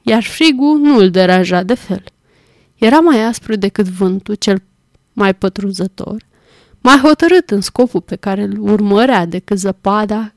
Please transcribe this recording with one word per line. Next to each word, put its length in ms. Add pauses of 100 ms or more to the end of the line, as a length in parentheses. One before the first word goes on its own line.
iar 220
frigul 560
nu 180
îl 120
deranja 540
de 100
fel. 300 (720)
Era 240
mai 240
aspru 320
decât 300
vântul 500
cel 280 (500)
mai 200
pătrunzător, 920 (560)
mai 160
hotărât 540
în 100
scopul 400
pe 140
care 280
îl 160
urmărea 640
decât 320
zăpada 800